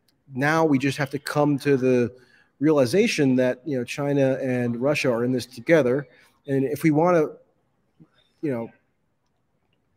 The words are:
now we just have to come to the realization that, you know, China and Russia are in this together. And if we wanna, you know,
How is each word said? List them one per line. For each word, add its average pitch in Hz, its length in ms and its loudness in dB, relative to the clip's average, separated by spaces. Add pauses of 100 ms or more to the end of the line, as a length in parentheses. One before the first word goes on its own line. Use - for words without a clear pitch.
(340)
now 151 320 2
we 143 140 2
just 135 180 -2
have 143 140 -4
to 139 80 -8
come 147 400 0
to 139 180 2
the 123 340 0 (480)
realization 147 760 2
that, 127 300 0
you 143 120 -6
know, 123 60 -6
China 139 580 -2
and 123 360 -2
Russia 139 340 -2
are 117 120 -2
in 123 80 -2
this 127 140 -4
together. 143 600 0 (400)
And 135 180 -2
if - 160 -6
we 165 80 2
wanna, 160 380 2 (1120)
you 151 100 -4
know, 117 180 -6 (1300)